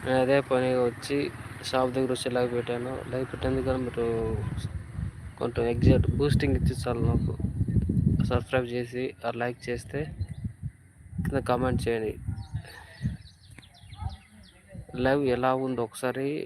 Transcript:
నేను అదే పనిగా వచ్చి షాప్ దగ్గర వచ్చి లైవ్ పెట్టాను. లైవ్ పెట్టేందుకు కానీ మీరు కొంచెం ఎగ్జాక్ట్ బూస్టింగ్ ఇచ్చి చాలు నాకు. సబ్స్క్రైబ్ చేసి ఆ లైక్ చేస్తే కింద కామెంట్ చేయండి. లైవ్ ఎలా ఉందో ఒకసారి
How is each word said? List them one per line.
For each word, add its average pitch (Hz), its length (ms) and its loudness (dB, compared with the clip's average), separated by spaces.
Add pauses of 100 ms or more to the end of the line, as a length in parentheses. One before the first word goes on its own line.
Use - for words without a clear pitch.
నేను 131 180 4
అదే 131 160 6 (140)
పనిగా 127 380 4
వచ్చి 139 280 -4 (520)
షాప్ 131 260 2
దగ్గర 131 200 2
వచ్చి 127 200 -2
లైవ్ 123 180 2
పెట్టాను. 120 400 -2 (180)
లైవ్ 127 200 -2
పెట్టేందుకు 131 380 0
కానీ 131 180 2
మీరు 117 180 -2 (1300)
కొంచెం 120 240 -2 (100)
ఎగ్జాక్ట్ 127 340 8 (120)
బూస్టింగ్ 139 400 4
ఇచ్చి 131 240 2
చాలు 117 260 0
నాకు. - 240 2 (960)
సబ్స్క్రైబ్ 123 460 0
చేసి 120 280 -4 (240)
ఆ 117 40 -2 (120)
లైక్ 123 160 -4 (100)
చేస్తే 120 320 -4 (1200)
కింద 139 160 0 (100)
కామెంట్ 123 360 2
చేయండి. 110 260 0 (3000)
లైవ్ 139 180 4 (120)
ఎలా 131 180 2 (120)
ఉందో 123 240 -2
ఒకసారి 131 380 -4 (180)